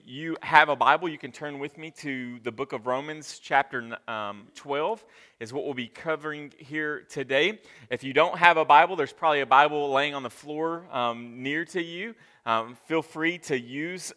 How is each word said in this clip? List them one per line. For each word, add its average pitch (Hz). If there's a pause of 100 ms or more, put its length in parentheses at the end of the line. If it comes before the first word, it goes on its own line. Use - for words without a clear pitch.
you 156
have 156
a 143
Bible, 147
you 151
can 135
turn 147
with 143
me 160
to 127
the 120
book 131
of 113
Romans, 147
chapter, 127 (100)
um, 104
twelve 156 (360)
is 113
what 139
we'll 143
be 123
covering 151
here 151
today. 147 (300)
If 123
you 135
don't 208
have 170
a 156
Bible, 160
there's 147
probably 151
a 131
Bible 143
laying 143
on 135
the 120
floor, 160
um, 120
near 147
to 175
you. 180 (320)
Um, 117
feel 160
free 165
to 143
use, 151